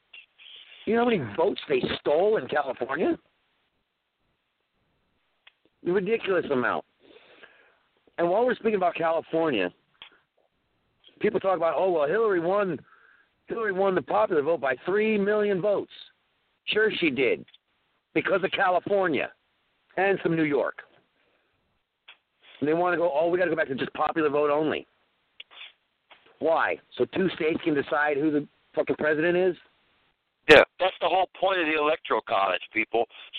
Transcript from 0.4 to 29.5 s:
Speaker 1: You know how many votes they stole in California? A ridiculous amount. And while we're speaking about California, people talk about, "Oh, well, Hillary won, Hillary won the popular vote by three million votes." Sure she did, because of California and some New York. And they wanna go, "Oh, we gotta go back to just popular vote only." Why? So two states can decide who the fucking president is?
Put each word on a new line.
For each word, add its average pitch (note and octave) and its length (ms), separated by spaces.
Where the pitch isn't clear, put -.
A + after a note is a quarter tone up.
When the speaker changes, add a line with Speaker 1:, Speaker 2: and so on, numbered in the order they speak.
Speaker 1:
You G#3+ 100
know A#3 80
how B3 60
many G3 140
votes G3 320
they C3+ 140
stole F#3 380
in C3 100
California? C#3+ 720
A E3+ 40
ridiculous F#3+ 600
amount. A2+ 340
And E3+ 120
while G#3+ 160
we're B3 100
speaking G#3+ 200
about F3+ 200
California, D#3+ 800
people G#3+ 200
talk F#3+ 180
about, E3 180
"Oh, F3+ 160
well, D3+ 160
Hillary G3+ 320
won, F3+ 400
Hillary A3 240
won F#3+ 240
the E3+ 60
popular F3 420
vote D3+ 180
by C3 140
three G#3+ 320
million G#3 420
votes." F#3 320
Sure G#3+ 340
she E3+ 100
did, A2+ 360
because E3 300
of F#3 80
California F3+ 800
and F#3+ 260
some E3+ 140
New D#3+ 80
York. C3 360
And C#3 80
they D3+ 60
wanna F3 240
go, E3+ 160
"Oh, D#3+ 160
we F3+ 80
gotta F3+ 120
go D#3 60
back D#3+ 140
to C#3 60
just B2+ 180
popular D3+ 360
vote D3 200
only." D3 360
Why? B2+ 380
So B2+ 80
two E3 240
states D#3+ 340
can D#3+ 100
decide D3 440
who D3+ 140
the D3 160
fucking C3 220
president D#3 400
is? F3+ 180